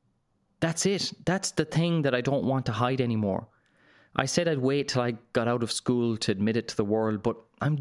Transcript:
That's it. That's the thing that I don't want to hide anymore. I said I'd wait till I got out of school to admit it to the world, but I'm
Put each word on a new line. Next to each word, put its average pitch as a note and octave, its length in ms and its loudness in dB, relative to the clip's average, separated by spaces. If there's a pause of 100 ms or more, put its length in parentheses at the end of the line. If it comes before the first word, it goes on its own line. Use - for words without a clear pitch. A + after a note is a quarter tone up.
(600)
That's D#3+ 240 -2
it. F#3+ 260 -2 (140)
That's F#3 260 -2
the D#3 140 0
thing E3 380 2
that C3 120 2
I B2 60 0
don't C3+ 240 0
want C3 220 0
to A#2+ 40 0
hide B2 300 0
anymore. G#2+ 480 0 (640)
I C3+ 100 2
said E3+ 220 0
I'd D3+ 120 0 (100)
wait C#3 180 0
till B2+ 140 0
I A#2+ 160 -2 (160)
got A#2 160 2
out A#2+ 140 0
of A2 80 -2
school A#2 440 0
to - 160 0
admit G#2 240 0
it A#2 140 -2
to - 80 -10
the G#2+ 80 2
world, A2 360 0
but A2+ 140 0 (240)
I'm D3 220 0